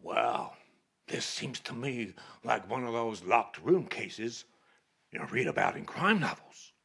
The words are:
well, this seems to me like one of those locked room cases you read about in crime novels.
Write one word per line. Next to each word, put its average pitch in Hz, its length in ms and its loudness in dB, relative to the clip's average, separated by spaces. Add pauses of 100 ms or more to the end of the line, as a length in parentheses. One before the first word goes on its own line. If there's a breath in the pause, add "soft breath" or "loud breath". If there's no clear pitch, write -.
well, - 560 0 (520 loud breath)
this 120 160 -4
seems - 360 -6
to - 140 -10
me 120 400 -4 (300 loud breath)
like 113 260 2
one 127 140 0
of 117 80 -2
those 113 320 -2
locked 107 340 4
room 156 280 4
cases 113 580 -6 (680 soft breath)
you - 80 -8 (100)
read 120 180 2
about - 280 2
in - 80 -8
crime 202 360 4
novels. - 520 -6 (120)